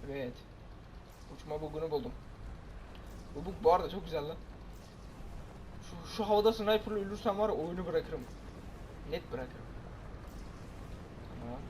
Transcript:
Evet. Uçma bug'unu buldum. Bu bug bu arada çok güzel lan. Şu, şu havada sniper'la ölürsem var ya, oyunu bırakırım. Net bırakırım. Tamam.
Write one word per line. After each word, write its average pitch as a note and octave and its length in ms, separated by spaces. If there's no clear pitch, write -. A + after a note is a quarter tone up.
Evet. C#3 280
Uçma D3+ 260
bug'unu D#3 280
buldum. B2+ 220
Bu D3 100
bug F#3+ 100
bu E3 80
arada F3 180
çok F3+ 140
güzel D#3 240
lan. E3+ 80
Şu, - 260
şu G#3 120
havada G#3+ 240
sniper'la G#3+ 460
ölürsem G3+ 400
var G#3+ 100
ya, G3 60
oyunu F3 320
bırakırım. D#3+ 380
Net E3 220
bırakırım. B2+ 320
Tamam. A#2+ 300